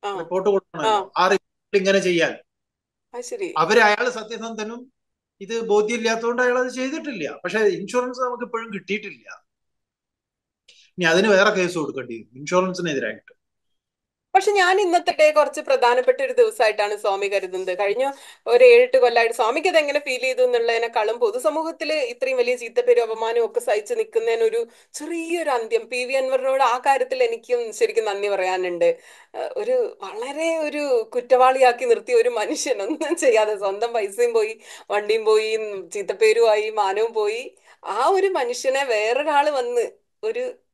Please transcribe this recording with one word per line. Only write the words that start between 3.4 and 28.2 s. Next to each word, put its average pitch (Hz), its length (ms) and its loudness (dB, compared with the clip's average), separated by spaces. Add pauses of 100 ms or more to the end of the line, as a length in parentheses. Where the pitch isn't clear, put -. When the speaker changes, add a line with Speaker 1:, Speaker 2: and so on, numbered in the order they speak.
Speaker 2:
അവര്, 170 220 4
അയാള് 220 300 4
സത്യസന്ധനും 226 840 -10 (480)
ഇത് 214 260 -6
ബോധ്യമില്ലാത്തതുകൊണ്ട് 226 760 0
അയാൾ 247 180 2
അത് 254 80 -2
ചെയ്തിട്ടില്ല. 262 760 -8
പക്ഷെ 180 160 -2
insurance 220 600 -2
നമുക്ക് 247 240 -6
ഇപ്പോഴും 226 300 -10
കിട്ടിയിട്ടില്ല. 175 720 -12 (1200)
ഇനി - 360 -8
അതിന് 175 220 4
വേറെ 202 220 6
case 180 280 -2
കൊടുക്കേണ്ടി 131 360 -6
വരും 113 260 -18
ഇൻഷുറൻസിനെതിരായിട്ട്. 165 1040 -4 (920)
Speaker 1:
പക്ഷെ 392 160 2
ഞാൻ 381 300 2
ഇന്നത്തെ 349 380 0
ഡേ 302 120 6
കുറച്ച് 294 300 0
പ്രധാനപ്പെട്ട 254 600 2
ഒരു 254 120 -4
ദിവസമായിട്ടാണ് 214 640 2
സ്വാമി 202 300 -2
കരുതുന്നത്. 185 520 -4
കഴിഞ്ഞ 226 320 -2 (360)
ഒരു 247 160 6
ഏഴെട്ട് 247 340 8
കൊല്ലമായിട്ട് 233 380 2
സ്വാമിക്ക് 262 320 0
അത് 339 100 2
എങ്ങനെ 294 220 0
feel 262 220 -6
ചെയ്തു 254 200 -2
എന്നുള്ളതിനേക്കാളും 233 760 0
പൊതുസമൂഹത്തിൽ 302 760 -2
ഇത്രയും 262 440 -4
വലിയ 247 180 0
ചീത്തപ്പേരും 240 460 0
അപമാനവും 226 440 -2
ഒക്കെ 226 140 -4
സഹിച്ച് 233 340 -4
നിൽക്കുന്നതിനൊരു 226 720 -2 (280)
ചെറിയൊരു 330 560 -6
അന്ത്യം. 226 400 -2
പി 247 140 -4
വി 247 100 -6
അൻവറിനോട് 262 500 0
ആ 240 140 2
കാര്യത്തിൽ 254 460 0
എനിക്കും 233 500 -2
ശരിക്കും 226 320 0
നന്ദി 202 220 -4